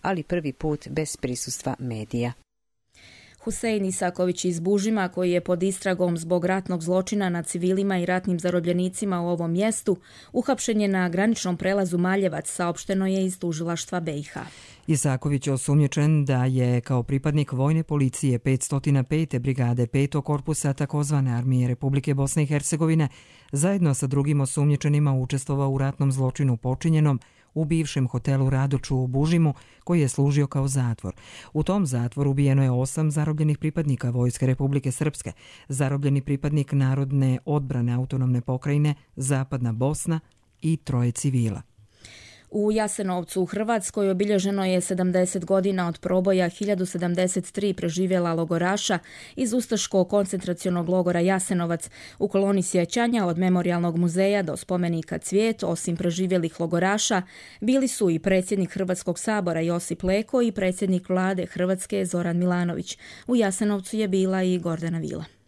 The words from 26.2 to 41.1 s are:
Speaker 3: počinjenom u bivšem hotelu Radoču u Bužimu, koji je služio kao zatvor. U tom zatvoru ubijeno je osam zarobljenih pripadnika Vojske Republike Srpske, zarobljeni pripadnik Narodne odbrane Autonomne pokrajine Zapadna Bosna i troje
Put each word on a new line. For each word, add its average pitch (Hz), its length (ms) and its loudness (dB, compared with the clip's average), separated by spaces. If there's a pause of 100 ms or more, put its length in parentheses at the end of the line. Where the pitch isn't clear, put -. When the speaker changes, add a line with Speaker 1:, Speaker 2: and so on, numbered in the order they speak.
Speaker 3:
počinjenom 147 640 2 (340)
u 160 100 0
bivšem 147 440 0
hotelu 135 420 0
Radoču 135 460 0
u 127 100 0
Bužimu, 151 480 2 (300)
koji 175 160 2
je 135 80 4
služio 143 380 2
kao 139 220 -2
zatvor. 120 460 -2 (380)
U 151 100 0
tom 185 240 2
zatvoru 131 440 0
ubijeno 139 320 4
je 127 80 4
osam 131 400 0
zarobljenih 151 480 0
pripadnika 147 520 -2
Vojske 123 360 0
Republike 135 460 0
Srpske, - 400 -4 (360)
zarobljeni 139 540 0
pripadnik 147 500 -2
Narodne 135 720 2
odbrane 127 480 0
Autonomne 127 480 0
pokrajine 143 540 0 (220)
Zapadna 131 560 -2
Bosna 151 480 -2 (420)
i 160 140 0
troje 120 360 0